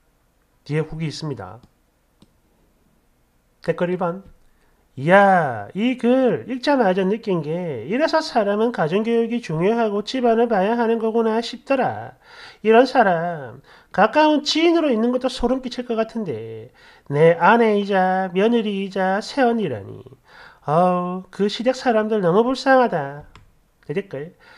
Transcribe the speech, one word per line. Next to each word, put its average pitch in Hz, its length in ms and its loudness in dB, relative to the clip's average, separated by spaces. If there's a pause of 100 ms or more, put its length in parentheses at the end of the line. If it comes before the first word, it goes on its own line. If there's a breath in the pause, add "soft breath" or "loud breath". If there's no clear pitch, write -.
(640)
뒤에 151 160 -4
후기 156 240 -8
있습니다. 120 560 -10 (2000)
댓글 170 280 -2
일 180 80 -4
번. 185 240 -4 (760)
이야, 160 760 4
이 240 240 -2
글 247 500 2
읽자마자 240 560 2
느낀 190 380 -2
게 151 440 -6
이래서 311 360 0
사람은 220 500 0
가정교육이 226 720 -2
중요하고 208 600 -2
집안을 240 440 0
봐야 220 300 0
하는 233 200 0
거구나 226 440 0
싶더라. 147 680 -4 (500 loud breath)
이런 226 240 6
사람, 170 720 0 (320 soft breath)
가까운 294 500 4
지인으로 320 480 2
있는 233 220 0
것도 254 160 -2
소름 254 320 -2
끼칠 247 240 -10
것 240 100 -6
같은데 123 800 -8 (380 soft breath)
내 160 240 4
아내이자 190 1000 2
며느리이자 196 880 0
새언니라니. 151 840 -4 (640 loud breath)
어우, 180 640 0
그 202 180 -2
시댁 240 280 -2
사람들 220 460 0
너무 180 200 2
불쌍하다. 226 840 0 (640)
그 151 80 -8
댓글. 175 400 -10 (240 soft breath)